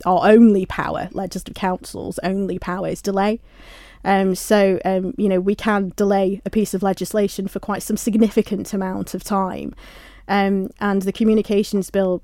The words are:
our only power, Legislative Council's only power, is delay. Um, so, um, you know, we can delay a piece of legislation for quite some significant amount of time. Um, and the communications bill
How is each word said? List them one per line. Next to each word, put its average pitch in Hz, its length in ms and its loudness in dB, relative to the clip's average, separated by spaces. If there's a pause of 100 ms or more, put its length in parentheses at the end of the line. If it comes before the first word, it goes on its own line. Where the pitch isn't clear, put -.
our 180 240 4
only 214 380 8
power, 160 460 -4
Legislative 190 420 -8
Council's - 720 -6
only 190 340 -2
power, 180 300 -6
is 160 120 -6
delay. 202 380 0 (640)
Um, 190 320 2
so, 196 520 2
um, 190 320 -2
you 208 100 0
know, 185 120 2
we 196 140 0
can 202 400 -2
delay 196 520 0
a - 20 -6
piece 208 240 0
of 190 100 -4
legislation 196 640 -2
for - 120 -8
quite - 220 -6
some 214 160 -4
significant 208 760 0
amount 190 400 -4
of 185 100 -8
time. 190 520 -4 (520)
Um, 196 440 0 (100)
and 196 220 0
the 190 100 -2
communications 208 800 0
bill 190 340 0